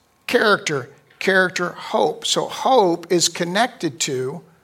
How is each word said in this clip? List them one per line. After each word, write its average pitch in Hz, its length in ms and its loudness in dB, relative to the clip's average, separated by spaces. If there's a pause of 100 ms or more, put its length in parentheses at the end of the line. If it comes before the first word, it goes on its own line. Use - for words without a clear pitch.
(260)
character, 196 640 0 (360)
character, 185 440 0
hope. - 540 -2
So - 220 0
hope 196 640 2
is 170 180 2
connected 180 720 -2
to 135 420 -6 (220)